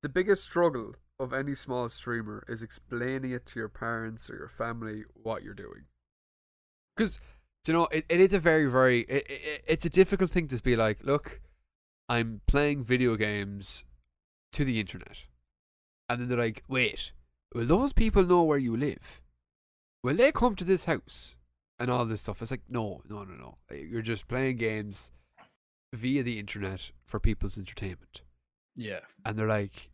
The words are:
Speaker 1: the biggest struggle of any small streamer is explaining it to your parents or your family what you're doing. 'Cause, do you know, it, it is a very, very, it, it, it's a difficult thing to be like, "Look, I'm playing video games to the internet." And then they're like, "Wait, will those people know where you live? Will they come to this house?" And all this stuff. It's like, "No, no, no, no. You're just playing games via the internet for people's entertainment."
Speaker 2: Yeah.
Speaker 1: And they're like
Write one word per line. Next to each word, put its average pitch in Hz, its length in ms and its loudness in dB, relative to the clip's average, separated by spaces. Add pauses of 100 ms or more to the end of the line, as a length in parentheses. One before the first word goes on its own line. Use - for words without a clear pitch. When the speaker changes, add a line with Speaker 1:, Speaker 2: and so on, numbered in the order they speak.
Speaker 1:
the 143 80 -6
biggest 185 340 4
struggle 135 500 0 (260)
of 127 140 -4
any 139 220 -2
small 123 340 -4
streamer 110 580 -6
is 117 160 -8
explaining 127 680 -6
it 123 160 -8
to - 120 -10
your 110 100 -6
parents 113 600 -8
or 107 80 -12
your - 120 -12
family 113 540 -8 (100)
what 110 300 -8
you're 101 100 -14
doing. 95 300 -16 (1120)
'Cause, 214 220 -2 (440)
do 160 80 -2
you 165 60 4
know, 170 140 4
it, 156 180 -2
it 170 120 4
is 190 120 8
a 196 60 4
very, 156 280 6
very, 127 340 6
it, - 280 -4
it, 143 380 -8
it's 160 180 2
a 165 40 2
difficult 185 420 6
thing 165 180 0
to 123 120 -4
be 120 140 4
like, 110 280 0
"Look, 143 380 -2 (680)
I'm 113 400 -2
playing 143 360 4
video 123 320 2
games 101 680 -4 (680)
to 143 120 0
the 120 140 0
internet." - 440 -10 (880)
And 123 120 -2
then 123 80 -4
they're 120 80 0
like, 113 300 -2
"Wait, 127 440 -2 (420)
will 117 120 -2
those 185 280 4
people - 300 6
know 175 200 6
where 151 140 4
you 120 200 0
live? - 440 -6 (840)
Will 131 120 0
they 254 160 6
come 233 240 4
to 185 100 -8
this 180 200 4
house?" - 500 -4 (460)
And 123 80 0
all 123 160 2
this 110 160 -4
stuff. - 200 -8
It's 113 100 -8
like, 127 160 -8
"No, 113 420 -6
no, 104 140 -10
no, - 120 -16
no. 62 220 -20 (160)
You're 80 280 -8
just 110 260 -6
playing 127 300 -2
games 107 560 -6 (800)
via 127 300 -2
the 117 140 -4
internet 98 540 -8 (140)
for - 160 -6
people's 104 360 0
entertainment." - 640 -12 (540)
Speaker 2:
Yeah. 104 240 -10 (260)
Speaker 1:
And 110 140 -4
they're 110 80 0
like 104 460 -2